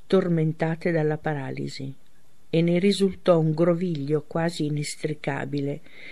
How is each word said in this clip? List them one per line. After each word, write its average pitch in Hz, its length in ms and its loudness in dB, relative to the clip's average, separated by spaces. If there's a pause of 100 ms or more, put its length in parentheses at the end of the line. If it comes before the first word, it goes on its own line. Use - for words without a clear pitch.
tormentate 165 840 2
dalla 156 260 2
paralisi, 139 800 -6 (560)
e 160 100 4
ne 170 180 4
risultò 190 600 4
un 160 140 4
groviglio 160 760 0
quasi 165 400 -2
inestricabile 143 1120 -4 (320)